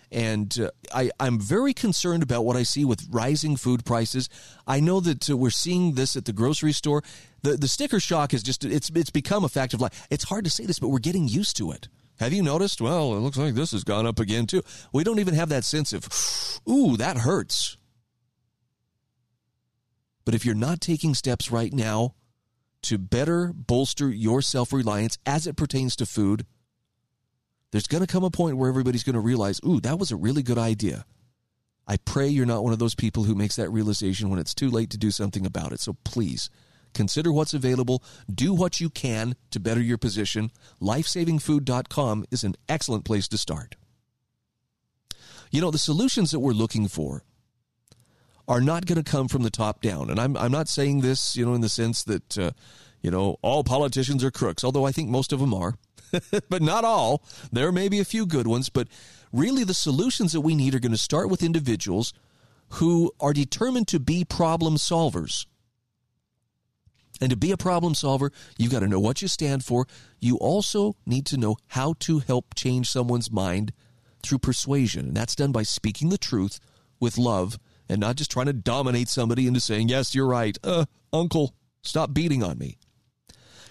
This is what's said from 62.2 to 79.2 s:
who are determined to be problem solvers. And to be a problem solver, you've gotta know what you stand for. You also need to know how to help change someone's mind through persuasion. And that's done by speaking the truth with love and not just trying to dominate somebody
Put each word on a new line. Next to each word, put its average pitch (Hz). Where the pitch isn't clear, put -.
who 170
are 147
determined 226
to 165
be 160
problem 165
solvers. 143
And 131
to 123
be 160
a 180
problem 175
solver, 139
you've 117
gotta 101
know 98
what 110
you 190
stand 139
for. 123
You 120
also 202
need 131
to 147
know 110
how 143
to 160
help 127
change 127
someone's 120
mind 95
through 135
persuasion. 123
And 76
that's 113
done 139
by 113
speaking -
the 196
truth 101
with 117
love 110
and 101
not 117
just 151
trying 127
to 143
dominate 123
somebody 123